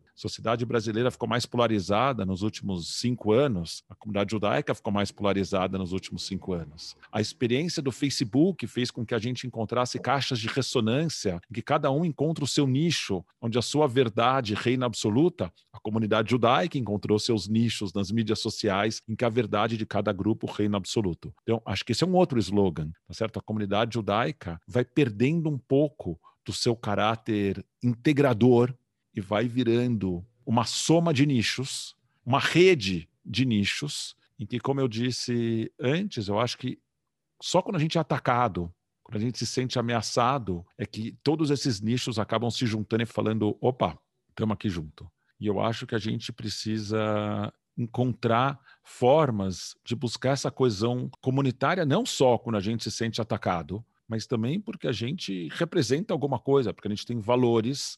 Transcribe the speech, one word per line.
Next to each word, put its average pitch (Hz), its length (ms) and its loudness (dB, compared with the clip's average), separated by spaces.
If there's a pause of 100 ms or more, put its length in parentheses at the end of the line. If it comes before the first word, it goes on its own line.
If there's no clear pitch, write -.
(160)
sociedade 117 500 -2
brasileira 117 460 0
ficou - 160 -6
mais 117 180 0
polarizada 110 800 2
nos 92 180 -2
últimos 95 520 -6
cinco 117 380 0
anos, 110 560 2
a - 60 -18
comunidade 101 360 -2
judaica 113 420 0
ficou 104 200 -4
mais 101 180 0
polarizada 95 680 0
nos 92 140 -4
últimos - 340 -8
cinco 95 280 -6
anos. 80 420 -10 (160)
A 110 80 0
experiência 127 640 -2
do 131 100 -2
Facebook 143 760 0
fez 123 220 -4
com 113 160 -8
que - 80 -4
a 117 60 0
gente 120 260 -4
encontrasse 120 540 -2
caixas 127 400 0
de 110 80 -4
ressonância, 117 1040 0
em - 40 -16
que - 80 -6
cada 147 300 0
um 156 140 0
encontra 156 380 -2
o 135 40 -2
seu 147 200 2
nicho, 127 580 0 (160)
onde 117 160 -2
a 120 40 4
sua 151 260 2
verdade 117 680 2
reina 117 320 0
absoluta. 113 640 0 (200)
A - 80 -20
comunidade 107 500 0
judaica 127 480 4
encontrou 104 400 0
seus 104 300 0
nichos 110 460 0
nas 98 180 -2
mídias 110 280 0
sociais, 104 680 -2
em 110 80 -4
que 123 100 -2
a 120 40 2
verdade 110 460 0
de 107 100 -4
cada 101 280 0
grupo 101 320 0
reina 104 320 0
absoluto. 92 640 -4
Então, 113 240 -2
acho - 180 -4
que - 80 -6
esse 117 120 0
é 170 40 2
um 180 80 0
outro 170 240 4
slogan, 90 520 0 (160)
tá 87 60 -16
certo? 107 260 -6
A - 20 -6
comunidade 107 540 -2
judaica 104 720 -2
vai 127 180 0
perdendo 143 640 0
um 143 80 -2
pouco 135 640 0 (260)
do 104 80 -6
seu 120 220 0
caráter 104 880 0 (180)
integrador 123 880 4 (400)
e 113 60 -4
vai 104 280 0
virando 113 800 0 (200)
uma 113 180 2
soma 165 500 2
de 135 120 6
nichos, 131 680 -2 (300)
uma 131 140 2
rede 117 680 4 (140)
de 123 220 0
nichos, 113 720 -2 (240)
em 110 60 -6
que, 120 140 -6
como 139 200 -2
eu 135 80 2
disse 117 920 -2
antes, 139 480 -2
eu 101 120 0
acho 120 180 -2
que - 220 -8 (640)
só - 200 2
quando 208 140 -6
a 160 40 2
gente 156 180 0
é 165 40 4
atacado, 120 720 0 (300)
quando 110 140 -10
a 104 40 -2
gente 120 160 -2
se 120 80 -6
sente 127 320 -4
ameaçado, 117 880 0 (120)
é - 80 -4
que 110 260 -8 (120)
todos 151 280 2
esses 131 300 0
nichos 117 360 -2
acabam 113 320 0
se 123 160 -2
juntando 110 380 -2
e 110 40 -2
falando, 107 520 0
"Opa, 117 380 0 (360)
tamo 107 200 -2
aqui 107 160 -4
junto." 82 380 -8 (320)
E 104 60 -8
eu 101 140 0
acho 113 260 -2
que - 80 -6
a 117 60 -2
gente 113 320 -6
precisa 107 1200 -4 (240)
encontrar 123 800 0 (240)
formas 123 920 2 (100)
de 123 100 -4
buscar 127 360 -2
essa 139 200 -2
coesão 123 580 0 (120)
comunitária, 139 640 0
não 175 200 2
só 123 320 4
quando 117 180 -4
a 101 60 2
gente 113 220 -4
se 107 80 -6
sente 117 300 -4
atacado, 92 640 -4 (240)
mas 113 200 -6
também 123 320 -2
porque 196 280 -10
a 147 40 0
gente 160 600 -6
representa 147 600 -2
alguma 135 240 -2
coisa, 135 360 2
porque - 140 -10
a 101 40 -2
gente 104 140 -6
tem 120 140 -6
valores 120 800 2